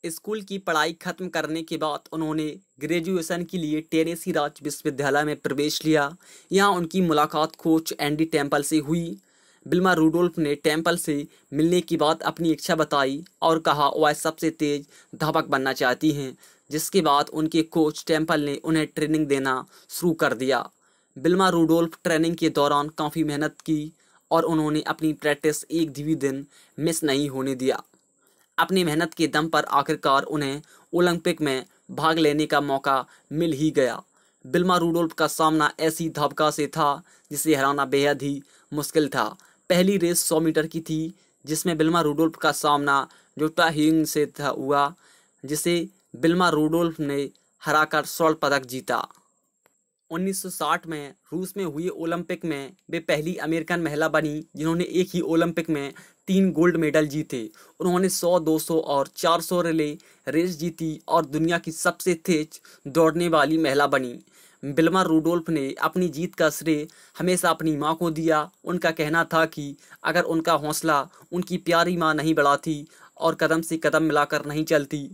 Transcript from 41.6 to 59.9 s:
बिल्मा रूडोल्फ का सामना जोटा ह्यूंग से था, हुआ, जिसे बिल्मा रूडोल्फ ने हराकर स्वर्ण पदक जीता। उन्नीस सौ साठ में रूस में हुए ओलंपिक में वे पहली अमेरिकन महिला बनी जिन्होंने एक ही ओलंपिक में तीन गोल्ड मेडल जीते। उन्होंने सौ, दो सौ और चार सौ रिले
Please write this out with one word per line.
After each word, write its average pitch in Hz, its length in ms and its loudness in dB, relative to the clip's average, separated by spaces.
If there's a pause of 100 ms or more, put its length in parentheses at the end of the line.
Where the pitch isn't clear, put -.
बिल्मा 165 220 4
रूडोल्फ 160 360 0
का 151 180 0
सामना 143 520 0 (300)
जोटा 160 320 0
ह्यूंग 156 380 2
से 147 240 -2
था, 147 180 -6
हुआ, 143 460 0 (500)
जिसे 165 440 -2 (280)
बिल्मा 170 340 2
रूडोल्फ 156 500 0
ने 143 280 -4 (340)
हराकर 151 440 2
स्वर्ण 160 360 0
पदक 139 240 0
जीता। 123 400 -4 (1040)
उन्नीस 190 320 -4
सौ 190 60 -10
साठ 165 380 -2
में 147 280 -10 (180)
रूस 185 240 -6
में 196 80 -4
हुए 160 240 -6
ओलंपिक 170 560 -6
में 139 280 -8 (180)
वे 170 100 -4
पहली 160 360 -2
अमेरिकन 165 440 -4
महिला 156 280 -2
बनी 151 360 -2 (120)
जिन्होंने 165 300 -2
एक 185 260 0
ही 175 100 0
ओलंपिक 165 480 0
में 139 220 -4 (360)
तीन 190 240 4
गोल्ड 165 240 4
मेडल 151 300 2
जीते। 139 420 -6 (320)
उन्होंने 180 280 2
सौ, 180 320 2
दो 156 180 2
सौ 160 200 -2
और 139 380 0
चार 170 240 2
सौ 175 220 0
रिले 160 340 0 (300)